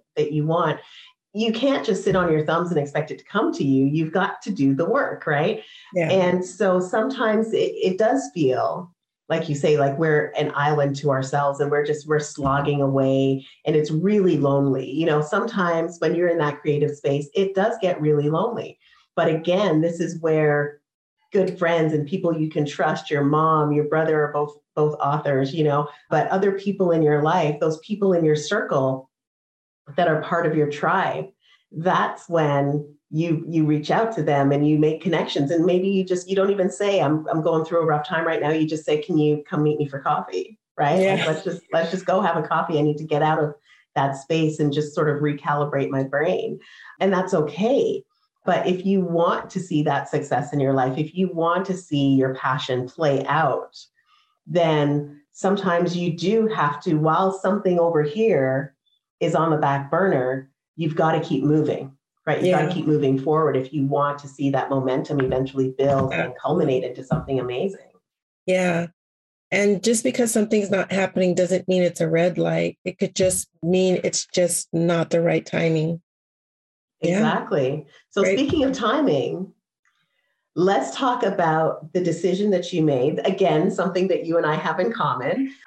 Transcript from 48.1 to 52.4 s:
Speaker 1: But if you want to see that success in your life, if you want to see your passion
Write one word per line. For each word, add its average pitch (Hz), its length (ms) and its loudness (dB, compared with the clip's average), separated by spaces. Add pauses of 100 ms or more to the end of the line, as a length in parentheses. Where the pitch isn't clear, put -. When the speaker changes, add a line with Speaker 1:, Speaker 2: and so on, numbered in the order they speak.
Speaker 1:
But - 220 0
if 180 200 -2
you 196 140 2
want 170 500 0
to 185 100 -6
see 151 220 -2
that 143 260 -2
success 135 440 -4
in 143 80 0
your 135 120 2
life, 135 260 0
if 156 180 -6
you 185 160 0
want 170 340 0
to 185 100 -4
see 139 380 0
your 131 200 2
passion 131 540 -4